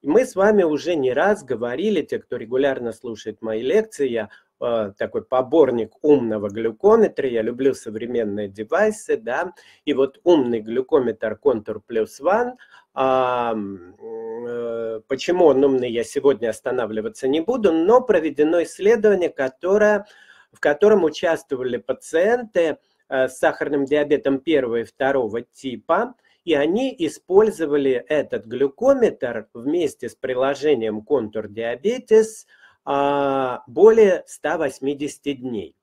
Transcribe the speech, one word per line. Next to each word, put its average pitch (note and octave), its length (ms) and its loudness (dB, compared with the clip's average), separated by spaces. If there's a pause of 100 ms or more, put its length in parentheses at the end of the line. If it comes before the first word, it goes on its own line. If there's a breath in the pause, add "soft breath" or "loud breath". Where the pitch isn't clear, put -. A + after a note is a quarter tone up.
Мы F#3+ 220 2
с B3+ 100 -14
вами G3+ 280 4
уже D3+ 320 0
не C3 180 0
раз F3+ 300 0
говорили, C3 600 -2
те, A#2 160 -6
кто - 180 -10
регулярно B2 560 -2
слушает A2 480 -12
мои A2 200 -6
лекции, D#3+ 480 -2
я, A2 200 -4 (320 soft breath)
э, A2+ 360 -2
такой G#2+ 280 -6
поборник B2+ 680 2 (100)
умного A2+ 480 2
глюкометра, C3+ 800 2
я A#2 120 -2
люблю A#2+ 320 -4
современные A2 760 -6
девайсы, D3+ 680 -4
да, C3+ 360 -6 (320 soft breath)
и D3 80 -2
вот C3+ 300 -2
умный B2 380 2
глюкометр A#2 840 -2
Contour A2 460 -2
Plus A2+ 320 -4
One, A#3 320 0 (400 soft breath)
а, B2+ 600 0
м, G2 420 -10 (520)
э, A#2 600 -6
почему E3+ 400 0
он C3+ 180 6
умный, B2+ 260 0
я A2+ 140 -2
сегодня C3 440 0
останавливаться A2 800 -6
не D3+ 140 0
буду, G#3 320 0
но F#3+ 280 4
проведено D#3+ 600 0
исследование, G3 680 2
которое, G3+ 760 0 (480 soft breath)
в - 80 -20
котором F#3+ 420 4
участвовали D3 720 -2
пациенты, F3 1000 -2 (320)
э, C3 180 0
с - 120 -10
сахарным D3 460 0
диабетом C#3 540 0
первого C3 380 0
и A2+ 80 -4
второго A#2+ 560 -2
типа, E3 720 -4 (300)
и E3 80 0
они F#3 460 0
использовали D#3+ 920 0
этот B2 540 -2
глюкометр C3+ 1080 0
вместе C3+ 560 -4
с - 60 -18
приложением B2+ 920 -2
Contour A2 400 -4
Diabetes, G3 1000 0 (400 soft breath)
а, C#3 840 0
более G3 580 6
ста D#3+ 320 -6
восьмидесяти C#3 760 -4
дней. A#2+ 500 -8